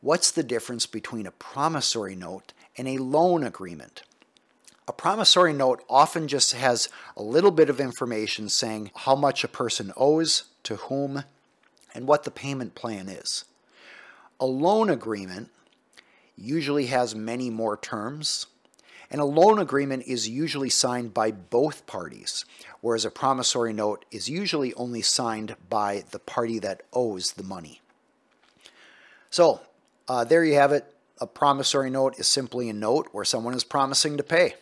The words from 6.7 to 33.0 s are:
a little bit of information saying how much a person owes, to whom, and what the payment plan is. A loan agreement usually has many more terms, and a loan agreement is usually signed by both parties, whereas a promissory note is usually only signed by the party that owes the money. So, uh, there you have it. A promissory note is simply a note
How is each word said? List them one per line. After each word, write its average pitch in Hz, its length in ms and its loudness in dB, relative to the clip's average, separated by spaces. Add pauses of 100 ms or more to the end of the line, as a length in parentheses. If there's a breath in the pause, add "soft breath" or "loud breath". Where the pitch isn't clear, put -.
a - 80 -10
little 160 280 6
bit 156 180 6
of 135 100 0
information 117 720 -4
saying 110 440 -4
how 135 220 2
much 139 300 0
a - 20 -6
person 110 480 -6
owes, 151 500 2 (180)
to 110 120 -8
whom, 139 480 -6 (720)
and 127 120 -10
what 147 160 4
the - 80 -6
payment 135 440 -8
plan 101 320 -8
is. - 380 -8 (960 loud breath)
A 131 40 -2
loan 180 440 2
agreement 107 600 -4 (880 soft breath)
usually 143 520 -2
has 123 280 0
many 117 340 -6
more 110 280 -4
terms, 127 680 -6 (640 loud breath)
and 143 80 -6
a 147 60 2
loan 170 320 8
agreement 139 480 -2
is 117 240 -4
usually 135 400 -4
signed 123 440 0
by 110 180 2
both 117 560 -2
parties, 80 580 -10 (360 loud breath)
whereas 113 240 0
a 107 60 -4
promissory 127 640 0
note 107 380 -2
is 110 180 -8
usually 151 460 -2
only 120 260 -6
signed 110 540 -2 (120)
by 101 440 -2
the 104 80 -12
party 117 400 -4
that 98 240 -8 (100)
owes 107 380 -2
the 98 120 -12
money. 90 380 -16 (1500 loud breath)
So, 160 300 4 (460)
uh, 127 180 0
there 165 200 6
you 156 100 4
have 143 160 6
it. - 220 0 (260)
A 113 80 -6
promissory 139 640 0
note 135 300 0
is - 80 -2
simply 123 420 -2
a 107 40 -6
note 110 380 0